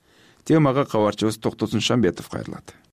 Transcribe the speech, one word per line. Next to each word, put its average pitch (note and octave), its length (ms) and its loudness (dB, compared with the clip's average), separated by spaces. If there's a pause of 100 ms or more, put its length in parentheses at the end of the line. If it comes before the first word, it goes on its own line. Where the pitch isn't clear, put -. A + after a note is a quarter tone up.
(440)
Темага C#3+ 420 2
кабарчыбыз G#2+ 500 0
Токтосун A2 440 -4
Шамбетов - 500 0
кайрылат. - 420 -12 (200)